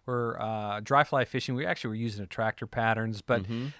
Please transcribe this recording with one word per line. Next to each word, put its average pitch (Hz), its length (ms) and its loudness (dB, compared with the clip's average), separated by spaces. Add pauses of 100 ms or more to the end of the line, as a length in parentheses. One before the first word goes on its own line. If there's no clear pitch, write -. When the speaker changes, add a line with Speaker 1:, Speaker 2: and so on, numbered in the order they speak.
Speaker 1:
were, 120 360 -2
uh, 107 400 -2
dry 139 220 6
fly 131 220 2
fishing. 127 300 -2
We 139 100 -2
actually 165 240 -2
were 110 60 -2
using 107 280 -4
attractor 110 440 -2
patterns, 113 540 0
but 117 220 2
Speaker 2:
Mm-hmm. 117 240 -4 (120)